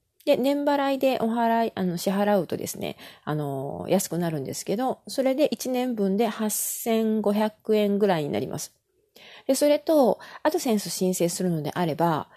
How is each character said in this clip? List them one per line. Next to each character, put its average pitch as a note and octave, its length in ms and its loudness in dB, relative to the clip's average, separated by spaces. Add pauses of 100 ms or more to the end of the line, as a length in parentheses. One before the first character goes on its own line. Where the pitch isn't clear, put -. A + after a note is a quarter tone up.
(260)
で、 C#4+ 100 4
年 C#4+ 300 0
払 C#4+ 280 0
い C4+ 60 -4
で C4 220 2
お - 40 0
払 A3+ 420 2
い、 - 80 -4
あ F#3 80 -2
の、 F3 140 -2
支 G3 120 -2
払 G3+ 300 2
う D#3 80 -2
と - 100 -6
で - 100 -6
す - 120 -8
ね、 D#2+ 180 -6 (260)
あ D3 120 -4
の、 C#3 540 -6
安 F#3+ 200 2
く E3 80 -4
な E3+ 120 -2
る D#3 100 -4
ん C3+ 60 -6
で D#3+ 80 -8
す - 120 -10
け G3+ 120 -2
ど、 B3+ 300 -4
そ - 140 -6
れ C4 140 2
で D4 100 2
一 - 240 -2
年 B3 260 -2
分 G3 220 0
で A3+ 100 2
八 G#3+ 240 -2
千 A3 680 -2
五 G#3 120 2
百 G#3+ 420 0
円 G3+ 240 2
ぐ G#3 80 2
ら F3 120 2
い D3+ 40 -2
に C#3+ 60 -4
な G#2+ 100 -2
り - 80 -4
ま - 100 -8
す。 - 160 -10 (760)
で、 C4+ 60 2
そ D4 140 2
れ D4 120 4
と、 D4 400 4 (220)
ア D4+ 80 2
ド E4 100 0
セ B3 140 0
ン G#3 60 2
ス F3+ 100 -6
申 F#3 240 0
請 E3+ 160 2
す F3 140 -4
る F#3 60 2
の D#3+ 120 0
で D3 140 -6
あ F3 100 0
れ D#3 80 0
ば、 E3 440 0